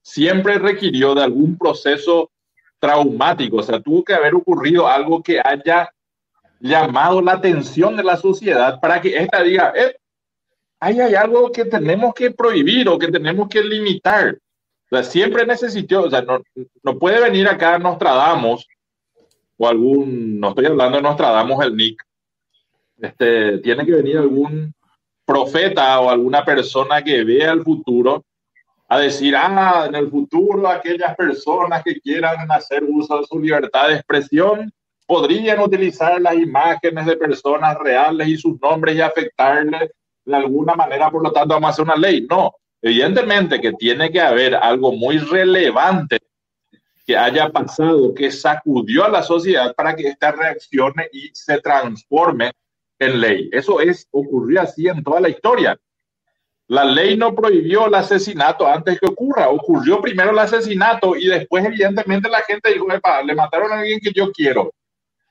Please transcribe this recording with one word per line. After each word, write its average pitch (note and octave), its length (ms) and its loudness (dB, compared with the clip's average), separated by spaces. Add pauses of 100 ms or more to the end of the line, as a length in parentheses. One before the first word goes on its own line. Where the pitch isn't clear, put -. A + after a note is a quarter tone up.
siempre F#3+ 560 0
requirió F3+ 560 0
de C#3 80 2
algún C#3 340 0
proceso D#3+ 760 -2 (480)
traumático, C#3+ 800 0
o G#2 60 -2
sea, A2+ 160 -4
tuvo E3 240 0
que G3 120 -2
haber D3+ 180 2
ocurrido F3 540 2
algo D3+ 340 0
que E3 180 -2
haya E3 540 0 (680)
llamado D3+ 600 2
la F3+ 120 2
atención F#3 600 0
de G#3 80 -4
la F3+ 140 0
sociedad E3+ 600 0
para F3 200 0
que F#3 160 -2
ésta E3+ 280 0
diga, F3 320 2
"Eh, B3+ 200 0 (840)
ahí G#3 200 -2
hay A#3+ 140 2
algo A#3 380 2
que A#3 140 -4
tenemos F#3 500 0
que B3 160 -2
prohibir A3+ 580 2
o - 80 4
que E3+ 140 -2
tenemos E3+ 360 -2
que G#3 160 0
limitar". G#3 720 0 (560)
O B2+ 40 0
sea, B2 80 0
siempre A3+ 420 0
necesitó, G#3+ 580 -2
o E3 60 0
sea, B2+ 120 0
no, B2+ 180 -2 (440)
no C3 160 -4
puede F#3+ 200 2
venir G3+ 280 2
acá F3 320 2
Nostradamus C#3+ 880 0 (880)
o A2+ 100 0
algún, A#2+ 720 0
no G2+ 100 -2
estoy B2 180 0
hablando C3+ 300 0
de C#3+ 60 0
Nostradamus, C3+ 600 0
el A#2 100 -2
Nick, A2 300 -4 (960)
este, A2 580 0
tiene A#2+ 280 -2
que E3+ 60 2
venir D3 260 2
algún D3 520 -2 (540)
profeta C#3+ 760 0
o B2+ 120 4
alguna C3 340 2
persona C3+ 560 0
que C#3+ 220 0
vea C#3+ 300 2
el E3 100 -2
futuro C3+ 600 0 (640)
a C3+ 120 2
decir, C#3 360 0
"Ah, F3+ 520 2
en C#3+ 80 -6
el C#3+ 160 -2
futuro F#3 560 0
aquellas F3 480 -4
personas E3 680 -2
que E3 160 -4
quieran D#3+ 520 -4
hacer D3 360 -2
uso D3 320 -2
de C#3+ 60 -6
su D#3+ 140 -8
libertad C#3+ 480 0
de D3+ 80 2
expresión F3 760 0 (360)
podrían G3+ 520 2
utilizar F#3 600 0
las E3+ 140 2
imágenes D#3+ 720 0
de E3 100 2
personas D3 600 0
reales D3+ 480 0
y D#3 100 0
sus D#3+ 240 -4
nombres D#3+ 340 0
y D#3+ 60 2
afectarles D#3 880 0 (340)
de C#3 120 -2
alguna C#3+ 400 0
manera, D3+ 340 0
por D#3+ 140 -2
lo D3 80 -2
tanto D3+ 240 2
vamos D#3 140 0
a - 20 2
hacer D#3 140 -2
una D#3+ 100 0
ley". D#3+ 340 0
No, F3 240 0 (280)
evidentemente F3 800 0
que A2 140 -2
tiene B2 380 -2
que F3 100 0
haber B2+ 340 2
algo B2+ 360 2
muy B2+ 260 -2
relevante D#3+ 1000 0 (840)
que A#2+ 120 0
haya C3+ 320 2
pasado, D#3 640 0
que C#3 180 -2
sacudió D3 720 0
a G#3+ 40 0
la F3 140 0
sociedad E3 520 0
para D#3+ 200 -2
que D#3 120 -6
ésta D3 240 -2
reaccione D3+ 800 -4
y - 220 -18
se - 260 -4
transforme C3 920 0 (480)
en C3 200 0
ley. G#2+ 320 0
Eso C#3+ 300 0
es, E3+ 300 0
ocurrió C#3 500 -2
así E3 260 -4
en F3 160 -4
toda D#3 160 -2
la F3+ 100 2
historia. G3+ 480 0 (880)
La C#3 180 2
ley E3+ 320 2
no A3+ 180 0
prohibió G3+ 520 2
el G#3 80 2
asesinato F#3 720 0
antes D#3+ 340 0
que F#3+ 80 0
ocurra. A#3+ 420 0
Ocurrió F#3 520 0
primero G3 300 0
el A3 80 2
asesinato G#3 800 0
y F3+ 100 -2
después, F#3 380 0
evidentemente, G3+ 640 -2
la A3+ 120 0
gente G#3 300 -2
dijo, F#3+ 200 -2
"Epa, E3+ 300 0
le D3 140 -4
mataron D#3+ 360 -2
a G#3+ 80 -4
alguien G#3+ 200 -4
que G#3 140 -4
yo G3 180 0
quiero. B2 420 -2 (580)